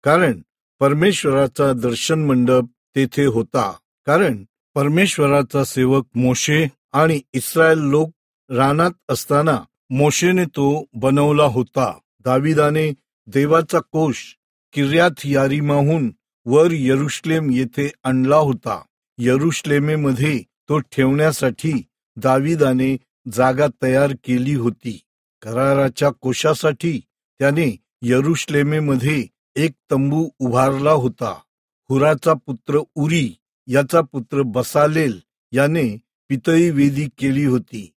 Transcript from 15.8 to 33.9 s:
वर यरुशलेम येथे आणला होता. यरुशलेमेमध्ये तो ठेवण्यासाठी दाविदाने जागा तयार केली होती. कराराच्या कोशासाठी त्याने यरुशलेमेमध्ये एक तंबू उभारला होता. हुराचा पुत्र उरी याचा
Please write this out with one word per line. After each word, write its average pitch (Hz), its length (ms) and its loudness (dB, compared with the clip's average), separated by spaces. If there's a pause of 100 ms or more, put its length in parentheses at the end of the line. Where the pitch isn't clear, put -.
वर 147 280 4
यरुशलेम 147 800 -2
येथे 131 420 -4 (120)
आणला 131 320 2
होता. 123 460 -2 (360)
यरुशलेमेमध्ये 143 1200 0 (260)
तो 147 100 0
ठेवण्यासाठी 139 920 -2 (440)
दाविदाने 131 800 0 (360)
जागा 127 340 2 (160)
तयार 135 280 2 (140)
केली 127 300 -2
होती. 117 460 -6 (420)
कराराच्या 135 680 0
कोशासाठी 151 880 -2 (380)
त्याने 139 380 0 (260)
यरुशलेमेमध्ये 143 1200 0 (300)
एक 151 160 -2 (180)
तंबू 143 380 0 (100)
उभारला 135 540 2
होता. 123 480 -2 (480)
हुराचा 151 460 2
पुत्र 143 460 -4 (140)
उरी 151 400 -2 (320)
याचा 139 340 2